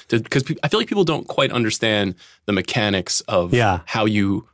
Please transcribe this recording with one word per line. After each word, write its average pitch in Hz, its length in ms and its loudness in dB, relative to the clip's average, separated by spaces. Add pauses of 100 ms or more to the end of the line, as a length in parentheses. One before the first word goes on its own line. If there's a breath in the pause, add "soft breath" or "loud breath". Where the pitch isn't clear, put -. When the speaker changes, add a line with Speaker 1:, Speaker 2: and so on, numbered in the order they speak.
Speaker 1:
Did, 113 200 0
'cause 135 140 2
pe-, 151 180 -4
I 151 60 -2
feel 214 120 0
like 233 100 -4
people 202 160 2
don't 156 220 -2
quite - 240 0
understand 107 600 0 (320 soft breath)
the 104 80 0
mechanics 98 680 0
of 90 300 0
Speaker 2:
Yeah. 104 360 2
Speaker 1:
how 110 180 -2
you 101 480 0